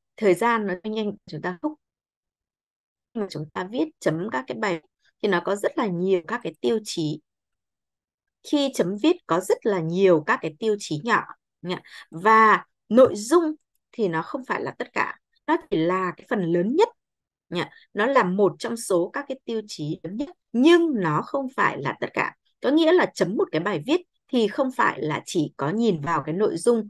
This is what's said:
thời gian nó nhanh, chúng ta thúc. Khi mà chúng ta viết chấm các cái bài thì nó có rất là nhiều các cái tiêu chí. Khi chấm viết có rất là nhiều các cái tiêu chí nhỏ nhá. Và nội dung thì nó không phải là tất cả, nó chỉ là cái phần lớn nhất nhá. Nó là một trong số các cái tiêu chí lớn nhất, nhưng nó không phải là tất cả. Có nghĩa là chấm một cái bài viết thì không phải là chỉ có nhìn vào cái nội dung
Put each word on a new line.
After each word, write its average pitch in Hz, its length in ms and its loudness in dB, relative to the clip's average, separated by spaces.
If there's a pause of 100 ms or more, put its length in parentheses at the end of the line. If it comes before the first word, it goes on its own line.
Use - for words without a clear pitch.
(180)
thời 196 160 4
gian 226 340 0
nó 185 60 -2 (100)
nhanh, 214 280 -4 (140)
chúng - 160 -12
ta 180 200 -6
thúc. 311 120 -6 (1400)
Khi 226 80 -6
mà 196 80 -6
chúng 151 200 -10
ta 185 220 -8
viết 294 160 -4 (120)
chấm 165 320 -2
các 254 160 -4
cái 233 140 -8
bài 175 200 -2 (400)
thì 208 80 0
nó 175 160 0
có 196 100 -2
rất - 220 -4
là 240 100 -2
nhiều 180 400 0
các 240 160 -6
cái - 180 -8
tiêu 233 220 0
chí. 151 380 -4 (1200)
Khi 277 300 0
chấm 196 300 -2
viết 339 120 4 (120)
có 165 120 0
rất - 260 -2
là 196 140 0
nhiều 170 460 4
các 240 160 0
cái 151 180 -8
tiêu 214 200 0
chí 151 240 -6
nhỏ 226 200 0 (380)
nhá. 180 200 -6 (280)
Và 190 560 4 (240)
nội 233 260 6
dung 262 280 2 (480)
thì 214 160 -2
nó 165 140 0
không 254 240 -8
phải - 160 -4
là - 160 -6
tất - 160 -8
cả, - 260 -4 (280)
nó 320 100 2 (120)
chỉ - 80 0
là 175 400 0
cái - 120 -20
phần 214 140 -2
lớn 175 320 0
nhất 440 140 4 (600)
nhá. 175 200 -4 (240)
Nó 208 120 0
là 262 180 4
một 185 360 2
trong 233 180 -6
số 185 360 0
các 285 140 -8
cái 262 180 -10
tiêu 226 220 -4
chí 151 360 -8
lớn 185 140 -10
nhất, 285 120 -6 (220)
nhưng 320 440 6
nó 170 260 0
không 269 340 -4
phải 165 260 0
là - 180 -4
tất - 140 -6
cả. - 220 -4 (260)
Có 233 100 0
nghĩa 320 200 4
là 320 220 4
chấm 185 220 -2
một 381 160 0
cái 160 100 -2
bài 175 240 -4
viết 339 160 0 (260)
thì 226 200 0
không 262 240 -2
phải - 300 0
là 151 240 -4
chỉ 151 320 -2
có 139 120 -2
nhìn 202 320 0
vào 151 240 -2
cái 156 100 -4
nội 214 220 0
dung 226 320 0